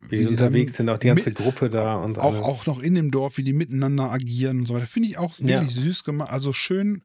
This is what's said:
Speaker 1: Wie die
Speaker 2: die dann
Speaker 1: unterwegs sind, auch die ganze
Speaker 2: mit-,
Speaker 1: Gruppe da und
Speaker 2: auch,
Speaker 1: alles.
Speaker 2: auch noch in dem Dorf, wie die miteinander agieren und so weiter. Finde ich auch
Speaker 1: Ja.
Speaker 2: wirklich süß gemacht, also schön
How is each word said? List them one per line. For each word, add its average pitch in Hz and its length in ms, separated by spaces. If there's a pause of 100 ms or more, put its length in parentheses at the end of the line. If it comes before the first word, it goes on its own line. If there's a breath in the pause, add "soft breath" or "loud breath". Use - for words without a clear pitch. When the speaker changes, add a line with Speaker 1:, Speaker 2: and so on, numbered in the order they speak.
Speaker 1:
Wie 107 180
die 113 80
Speaker 2:
die 117 100
dann 123 100
Speaker 1:
unterwegs 139 300
sind, 117 140
auch 110 80
die 120 100
ganze 151 220
Speaker 2:
mit-, 104 40
Speaker 1:
Gruppe 120 360
da 110 260
und 101 240
Speaker 2:
auch, 143 160
Speaker 1:
alles. 107 60
Speaker 2:
auch 131 240
noch 139 140
in 165 140
dem 160 160
Dorf, 135 260
wie 143 60
die 135 100
miteinander 135 600
agieren 127 480
und 123 60
so 117 80
weiter. 120 120
Finde 226 220
ich 196 100
auch 175 220
Speaker 1:
Ja. 131 200
Speaker 2:
wirklich 131 140
süß 147 300
gemacht, 147 260
also 135 220
schön 196 520